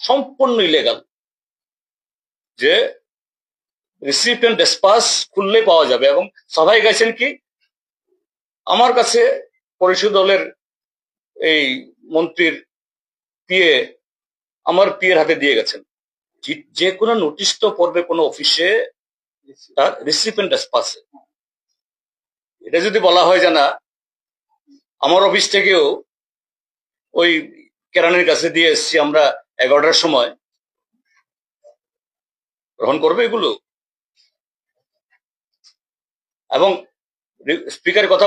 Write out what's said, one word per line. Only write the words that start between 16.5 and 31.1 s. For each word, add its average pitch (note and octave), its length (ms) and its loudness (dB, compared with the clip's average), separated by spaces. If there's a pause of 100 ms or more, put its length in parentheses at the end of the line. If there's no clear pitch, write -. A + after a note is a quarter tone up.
যে F3+ 100 0 (120)
কোনো A3+ 120 0 (120)
নোটিশ D3+ 260 -4 (120)
তো G#3+ 40 2 (120)
পড়বে F3 220 0 (100)
কোনো E3 200 -2
অফিসে, D#3+ 380 -2 (1080)
তার C#3 140 2 (180)
রিসিপ্ট G#3 320 -4
এন্ড F#3 140 -4
ডিসপার্স। - 360 -4 (1800)
এটা D#3+ 200 -2
যদি G#3 120 -2 (100)
বলা F3 200 4
হয় F3+ 160 4
যে F3 140 2
না, C#3+ 80 2 (1400)
আমার F3 220 4
অফিস G3 260 0
থেকেও F#3+ 300 2 (1400)
ওই F3 100 2 (640)
কেরানির F3 360 2
কাছে D#3 160 0 (100)
দিয়ে E3 180 2
এসছি - 200 -4 (100)
আমরা D3 180 2 (420)
এগারোটার D3 380 2
সময়, C#3+ 280 0 (2500)